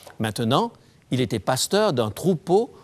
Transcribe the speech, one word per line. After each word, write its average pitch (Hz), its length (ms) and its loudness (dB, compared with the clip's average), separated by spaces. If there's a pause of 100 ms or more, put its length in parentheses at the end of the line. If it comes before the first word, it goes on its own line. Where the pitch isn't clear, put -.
(180)
Maintenant, 120 540 0 (380)
il 123 100 0
était 120 180 -2
pasteur 190 540 0
d'un 117 180 0
troupeau 180 600 0 (140)